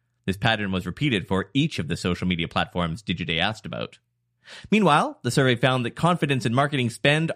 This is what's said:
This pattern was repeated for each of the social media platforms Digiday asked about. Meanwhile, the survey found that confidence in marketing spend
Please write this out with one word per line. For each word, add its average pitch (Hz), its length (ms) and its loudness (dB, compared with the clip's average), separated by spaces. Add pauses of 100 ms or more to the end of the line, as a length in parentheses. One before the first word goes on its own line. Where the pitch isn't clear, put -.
(260)
This 95 100 -2
pattern 107 340 0
was 92 160 -2
repeated 104 400 -2
for 95 260 -2
each 147 280 0
of 78 80 -6
the 85 80 -4
social 90 320 -2
media 85 180 0
platforms 85 560 -4
Digiday 85 380 -4
asked 104 260 -4
about. 57 320 -10 (720)
Meanwhile, 196 540 4
the 120 80 -2
survey 131 240 4
found 127 280 2
that 117 120 -6
confidence 156 500 0
in 117 80 0
marketing 135 360 0
spend 156 460 2